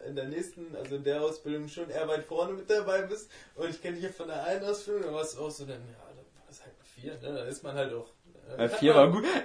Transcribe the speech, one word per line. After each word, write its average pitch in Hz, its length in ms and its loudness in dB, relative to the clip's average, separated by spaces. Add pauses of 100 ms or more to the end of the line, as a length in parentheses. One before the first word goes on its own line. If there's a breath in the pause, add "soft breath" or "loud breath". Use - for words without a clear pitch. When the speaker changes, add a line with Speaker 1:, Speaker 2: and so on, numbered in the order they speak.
Speaker 1:
in 139 80 -10
der 131 100 -4
nächsten, 165 500 -8
also 131 200 -8
in 139 80 -6
der 143 180 0
Ausbildung 151 460 -4
schon 165 220 -10
eher 156 180 -2
weit 151 180 0
vorne 175 280 -2
mit 190 160 -4
dabei 196 340 4
bist. 202 260 -8 (260 soft breath)
Und 165 140 -4
ich 165 120 -10
kenne 175 140 -6
dich 175 100 -6
ja 185 60 -4
von 165 160 -10
der 160 160 -6
einen 196 200 -2
Ausbildung, 208 400 -2
da 151 100 -4
warst 156 240 -4
du 139 40 -6
auch 151 100 -4
so, 143 140 -12
dann, 127 160 -10
ja, 120 180 -18
da - 160 -20
war - 320 -20
das - 140 -20
halt - 120 -20
eine - 460 -14
vier, 127 100 -10
ne? 143 80 -6
Da 120 80 -6
ist 143 180 -8
man 139 120 -6
halt 131 180 -2
auch, 117 140 -8 (420)
äh, 131 80 -10
Speaker 2:
Ja, 117 120 0
Speaker 1:
hat - 100 -2
Speaker 2:
vier 147 140 10
Speaker 1:
man 147 200 12
Speaker 2:
war 220 80 2
gut. - 80 2 (160)